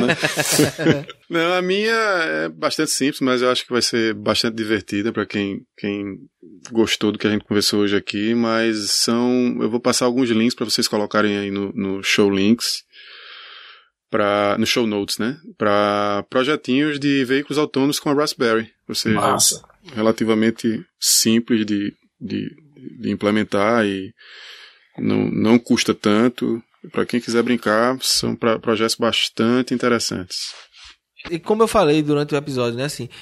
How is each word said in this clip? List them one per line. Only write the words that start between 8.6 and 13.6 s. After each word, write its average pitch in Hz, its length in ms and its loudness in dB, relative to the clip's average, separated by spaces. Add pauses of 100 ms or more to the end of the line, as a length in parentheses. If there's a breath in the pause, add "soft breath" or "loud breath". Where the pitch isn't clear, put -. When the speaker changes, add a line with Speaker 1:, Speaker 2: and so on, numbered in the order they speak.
Speaker 1:
são, 123 680 0
eu 117 100 0
vou 117 100 -2
passar 127 260 0
alguns 123 240 2
links 113 260 2
pra 117 100 -6
vocês 113 220 -2
colocarem 104 500 0
aí 101 140 -4
no, 98 220 -4
no 98 300 -4
show 104 260 2
links, 101 540 2 (1300 loud breath)